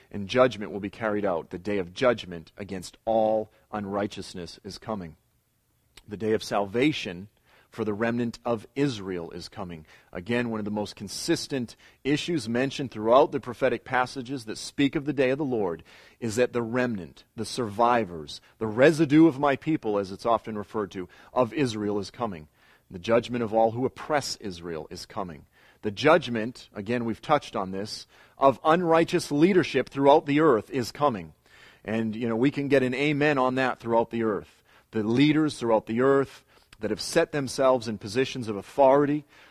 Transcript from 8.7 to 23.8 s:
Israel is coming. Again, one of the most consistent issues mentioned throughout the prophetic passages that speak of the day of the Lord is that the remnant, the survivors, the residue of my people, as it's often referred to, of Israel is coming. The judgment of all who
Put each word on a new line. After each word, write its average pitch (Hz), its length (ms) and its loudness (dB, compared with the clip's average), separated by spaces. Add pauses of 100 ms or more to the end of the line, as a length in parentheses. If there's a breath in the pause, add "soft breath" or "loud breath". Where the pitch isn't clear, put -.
Israel 98 560 -4
is - 160 -14
coming. 87 360 -12 (280 soft breath)
Again, 117 360 -4
one 110 120 -6
of 104 40 -6
the 104 60 -6
most 104 240 -6
consistent 127 800 -6 (300 soft breath)
issues 143 440 -2
mentioned 127 440 -2
throughout 117 400 4
the 139 80 -4
prophetic 120 440 -2
passages 127 600 -4
that 110 140 -10
speak - 360 0
of 143 120 -4
the 147 60 -2
day 131 180 2
of 135 80 0
the 156 60 -4
Lord 101 380 -2 (380 loud breath)
is 110 160 -4
that 120 160 2
the 120 100 -2
remnant, 113 600 -4 (100)
the 110 100 -8
survivors, 104 960 0 (180 soft breath)
the 113 80 -4
residue 147 600 6
of 139 140 2
my 139 160 2
people, 113 420 -2
as 98 140 -4
it's 95 120 -10
often 113 320 0
referred 104 360 -6
to, 95 160 -8 (260 loud breath)
of 120 180 2
Israel 107 460 -2
is 95 140 -8
coming. 92 340 -6 (440 soft breath)
The 95 80 -12
judgment 113 460 0
of 104 80 -6
all 113 200 4
who 123 120 -4